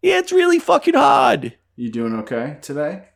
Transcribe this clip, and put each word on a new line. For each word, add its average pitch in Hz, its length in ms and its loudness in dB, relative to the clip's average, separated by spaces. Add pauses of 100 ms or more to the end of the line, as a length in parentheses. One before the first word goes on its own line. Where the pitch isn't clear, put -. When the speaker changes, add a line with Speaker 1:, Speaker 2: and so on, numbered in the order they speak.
Speaker 1:
Yeah, 370 180 2
it's 359 120 -6
really 349 260 4
fucking - 380 0
hard. - 640 2 (180)
Speaker 2:
You 120 160 -8
doing 113 300 -6
okay 127 400 -8
today? 151 540 -8